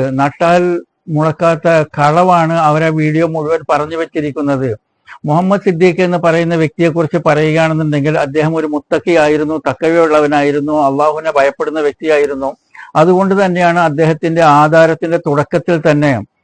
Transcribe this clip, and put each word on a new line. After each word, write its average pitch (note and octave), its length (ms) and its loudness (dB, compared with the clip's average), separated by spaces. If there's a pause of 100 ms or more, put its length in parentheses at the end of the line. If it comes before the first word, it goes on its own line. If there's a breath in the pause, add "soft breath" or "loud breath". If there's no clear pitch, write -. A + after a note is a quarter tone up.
(200)
നട്ടാൽ E3+ 420 0 (520)
മുളക്കാത്ത D#3+ 540 0 (280)
കളവാണ് E3 600 2 (120)
അവരെ D#3 200 0 (120)
വീഡിയോ D#3 340 0
മുഴുവൻ D#3 260 -2 (100)
പറഞ്ഞു D3+ 300 -2
വെച്ചിരിക്കുന്നത്. C#3+ 680 -4 (600 loud breath)
മുഹമ്മദ് F#3 380 0
സിദ്ദീഖ് F3+ 400 2
എന്ന് F3 200 0
പറയുന്ന E3 360 0
വ്യക്തിയെക്കുറിച്ച് E3 560 -2 (100)
പറയുകയാണെന്നുണ്ടെങ്കിൽ D#3 880 0 (100)
അദ്ദേഹം D3+ 340 -2
ഒരു D#3 160 -2
മുത്തക്കിയായിരുന്നു, D3+ 840 0 (120)
തക്കവയുള്ളവനായിരുന്നു, D3+ 1040 0 (140)
അള്ളാഹുവിനെ D3+ 500 -2
ഭയപ്പെടുന്ന D3 480 0
വ്യക്തിയായിരുന്നു. C#3+ 640 -2 (500 loud breath)
അതുകൊണ്ട് F#3 340 2 (100)
തന്നെയാണ് F3 440 0
അദ്ദേഹത്തിന്റെ D#3+ 540 0 (180)
ആധാരത്തിന്റെ D#3+ 680 2
തുടക്കത്തിൽ E3+ 520 -2 (100)
തന്നെ D3 240 2 (320)